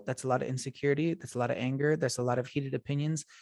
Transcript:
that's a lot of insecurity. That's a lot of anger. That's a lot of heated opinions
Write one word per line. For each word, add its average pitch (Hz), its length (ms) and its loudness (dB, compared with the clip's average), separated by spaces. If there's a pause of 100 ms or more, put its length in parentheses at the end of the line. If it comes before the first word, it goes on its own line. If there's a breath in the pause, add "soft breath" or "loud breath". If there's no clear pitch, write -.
that's - 180 -4
a 131 60 -2
lot 127 120 2
of 120 60 -4
insecurity. 143 680 0
That's - 200 -10
a - 20 -4
lot 120 140 2
of 113 60 -2
anger. 135 400 2
That's 139 200 0
a 123 60 0
lot 123 160 2
of 127 80 -2
heated 135 260 -4
opinions 147 520 -2 (160 soft breath)